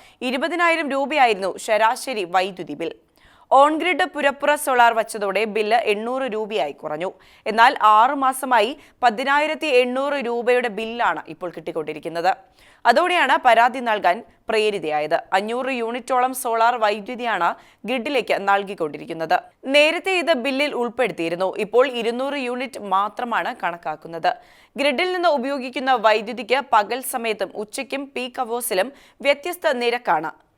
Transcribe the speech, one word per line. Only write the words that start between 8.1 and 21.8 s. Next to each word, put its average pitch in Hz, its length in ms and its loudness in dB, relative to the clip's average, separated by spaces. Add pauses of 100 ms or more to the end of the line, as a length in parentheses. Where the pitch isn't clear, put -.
മാസമായി 254 480 2 (320)
പതിനായിരത്തി 285 680 0 (120)
എണ്ണൂറ് 269 460 -2
രൂപയുടെ 240 500 0
ബില്ലാണ് 220 440 -2 (120)
ഇപ്പോൾ 170 240 -8
കിട്ടിക്കൊണ്ടിരിക്കുന്നത്. 160 720 -4 (600)
അതോടെയാണ് 311 440 4 (120)
പരാതി 233 420 4
നൽകാൻ 190 280 2 (320)
പ്രേരിതയായത്. 165 680 0 (220)
അഞ്ഞൂറ് 240 420 -4
യൂണിറ്റോളം 247 520 -2 (100)
സോളാർ 233 420 2
വൈദ്യുതിയാണ് 214 640 -2 (380)
ഗ്രിഡിലേക്ക് 247 500 -2 (100)
നൽകിക്കൊണ്ടിരിക്കുന്നത്. 170 880 -2 (380)
നേരത്തെ 320 480 2
ഇത് 311 100 0 (120)
ബില്ലിൽ 277 280 -2 (100)
ഉൾപ്പെടുത്തിയിരുന്നു. 185 680 -2 (160)
ഇപ്പോൾ 233 200 4 (180)